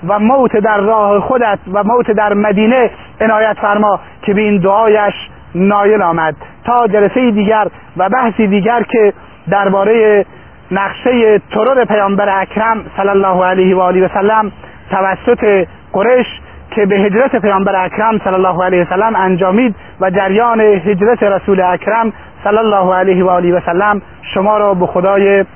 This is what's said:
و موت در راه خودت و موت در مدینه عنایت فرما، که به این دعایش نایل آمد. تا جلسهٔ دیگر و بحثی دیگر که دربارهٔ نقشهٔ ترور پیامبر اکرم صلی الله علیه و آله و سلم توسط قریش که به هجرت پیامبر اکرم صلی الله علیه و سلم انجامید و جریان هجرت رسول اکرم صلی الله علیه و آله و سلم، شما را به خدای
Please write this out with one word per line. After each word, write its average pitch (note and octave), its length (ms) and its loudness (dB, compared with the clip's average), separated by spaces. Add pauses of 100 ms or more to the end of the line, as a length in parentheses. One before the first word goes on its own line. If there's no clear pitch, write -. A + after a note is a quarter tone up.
و G#3 120 0
موت A#3+ 380 2
در G#3+ 200 0
راه G#3 420 0
خودت A3+ 400 -2 (140)
و G#3 100 0
موت A#3 280 0
در G#3 220 0
مدینه G#3+ 560 2 (320)
عنایت A3 400 0
فرما، G#3 380 0 (220)
که G#3 120 -2
به G3+ 80 0
این G#3 160 0
دعایش G3+ 560 2 (420)
نایل G3+ 460 2
آمد. E3 340 -2 (300)
تا A#3+ 220 0
جلسهٔ G#3 440 0
دیگر G#3 360 0 (300)
و F3+ 120 0
بحثی A3+ 380 0
دیگر G#3 360 0
که G#3 300 0 (380)
دربارهٔ G3+ 720 2 (460)
نقشهٔ G#3+ 680 0 (100)
ترور A#3+ 340 0
پیامبر G3 560 0
اکرم G#3+ 440 -4 (120)
صلی G3 120 0
الله F#3+ 360 2
علیه F#3 300 2
و F#3 40 0
آله F#3 260 2
و F3 80 -2
سلم G#3 380 0 (400)
توسط F#3+ 760 0 (260)
قریش A#3 340 0 (440)
که G#3 140 0
به G3+ 100 0
هجرت G#3 400 0
پیامبر G3 500 0
اکرم G#3+ 380 -2
صلی F#3+ 100 -2
الله F#3 300 0
علیه F3+ 200 0
و - 60 -2
سلم G#3+ 260 -2
انجامید F#3+ 600 0 (260)
و F#3+ 80 0
جریان G3+ 520 0
هجرت G#3 640 2
رسول G3 380 0
اکرم G3+ 520 -2 (300)
صلی G#3 140 0
الله G3+ 380 2
علیه F#3 280 2
و F#3 60 2
آله F3+ 280 2
و - 80 0
سلم، G3 360 0 (320)
شما G#3 240 0
را G#3 160 2
به F3+ 120 0
خدای G3 600 2 (100)